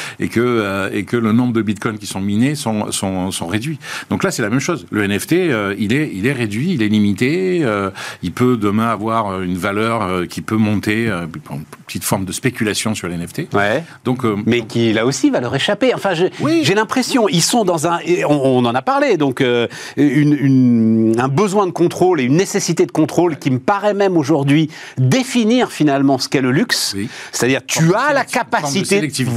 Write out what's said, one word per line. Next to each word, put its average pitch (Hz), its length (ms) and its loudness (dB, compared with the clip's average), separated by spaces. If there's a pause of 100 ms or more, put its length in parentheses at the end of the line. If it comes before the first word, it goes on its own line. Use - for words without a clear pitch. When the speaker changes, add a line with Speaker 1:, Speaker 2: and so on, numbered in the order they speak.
(200)
Speaker 1:
Et 98 80 -2
que, 113 140 0
euh, 101 500 0
et 104 140 -4
que - 100 -4
le 113 160 2
nombre 123 220 2
de 113 80 0
Bitcoins 107 360 -4
qui 104 100 -14
sont 98 120 -8
minés 107 360 0
sont, 107 360 -4
sont, 95 400 -4
sont 87 160 -8
réduits. 120 320 -6 (300)
Donc - 160 0
là, 190 60 0
c'est - 100 -4
la 104 80 0
même 123 100 0
chose. 135 320 -4
Le 104 140 0
N 101 120 0
F - 100 -8
T, 175 220 2
euh, 104 300 0
il 107 140 -2
est, 143 200 -2
il 98 140 -2
est 143 60 0
réduit, 120 400 -2
il 131 100 0
est 107 60 2
limité, 131 760 0
euh, 101 260 0 (320)
il 87 120 -6
peut 123 240 2
demain 107 320 0
avoir, 110 420 -2
euh, 92 120 -4
une 90 140 -2
valeur, 104 440 -2
euh, 90 240 -2
qui 82 160 -8
peut 110 160 -2
monter, 107 500 0
euh, 87 180 -4 (260)
une 73 120 -10 (220)
petite - 180 -10
forme 95 220 -2
de 87 80 -6
spéculation 110 600 -2
sur 95 140 -6
les 85 80 -6
N 85 100 -6
F - 60 -12
T. - 220 -8
Speaker 2:
Ouais. 107 320 0 (180)
Speaker 1:
Donc, 127 220 -2
euh, 107 100 0 (100)
Speaker 2:
Mais 117 200 2
qui, 113 260 0
là 110 140 2
aussi, 143 240 0
va 247 100 0
leur 123 160 -2
échapper. 208 400 0
Enfin, 185 200 -2
je, 165 100 0 (160)
Speaker 1:
Oui. 320 240 2
Speaker 2:
j'ai 190 100 2
l'impression, 247 540 2
ils 165 120 2
sont 240 220 2
dans 170 240 0
un, 170 180 0
et 170 200 0
on, 135 320 4
on 123 80 4
en 117 100 0
a 127 60 0
parlé, 269 340 2
donc, 143 240 0
euh, 120 280 2 (280)
une, 147 380 4
une, 117 880 4
un 135 80 0
besoin 190 360 2
de 180 60 -2
contrôle 175 480 2
et 127 60 0
une 131 100 2
nécessité 180 500 0
de - 60 -4
contrôle 165 460 0
qui - 140 -2
me 123 80 0
paraît 202 340 0
même 196 240 2
aujourd'hui 147 520 2 (280)
définir 233 760 2
finalement 139 460 2
ce - 100 -6
qu'est 143 140 0
le 131 100 2
luxe. - 460 0
Speaker 1:
Oui. 101 100 -4 (240)
Speaker 2:
C'est-à-dire, 127 340 0
tu - 140 -2
Speaker 1:
Forme 160 100 4
de 180 60 6
Speaker 2:
as 220 40 2
la 262 80 0
Speaker 1:
sélec-, 294 80 2
forme 254 100 0
de - 60 -16 (200)
Speaker 2:
capacité, 170 340 0
Speaker 1:
sélectivité. 135 520 0